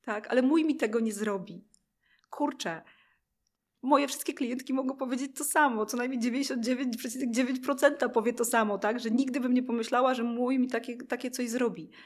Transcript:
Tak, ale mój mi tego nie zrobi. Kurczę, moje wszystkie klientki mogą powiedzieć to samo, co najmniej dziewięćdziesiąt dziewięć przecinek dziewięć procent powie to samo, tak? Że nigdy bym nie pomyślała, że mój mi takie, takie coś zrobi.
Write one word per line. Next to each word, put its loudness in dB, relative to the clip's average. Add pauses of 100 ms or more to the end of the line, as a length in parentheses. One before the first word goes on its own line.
Tak, -6
ale 4
mój 4
mi 2
tego 0
nie 0
zrobi. -4 (640)
Kurczę, -4 (1000)
moje 4
wszystkie -4
klientki -4
mogą -2
powiedzieć -4
to -6
samo, 4
co -4
najmniej -2
dziewięćdziesiąt -2
dziewięć 0
przecinek -4
dziewięć 0
procent 2 (140)
powie 2
to -2
samo, 2
tak? 0
Że -2
nigdy 0
bym 2
nie 4
pomyślała, 2
że -2
mój 0
mi 2
takie, -4
takie -6
coś -4
zrobi. -2 (160)